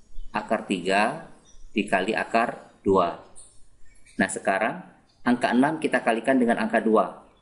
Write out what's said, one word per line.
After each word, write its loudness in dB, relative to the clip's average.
akar -4
tiga 0
dikali 0
akar -2
dua. 2
Nah, 2
sekarang -2
angka 0
enam 2
kita -2
kalikan 2
dengan 2
angka 0
dua. 0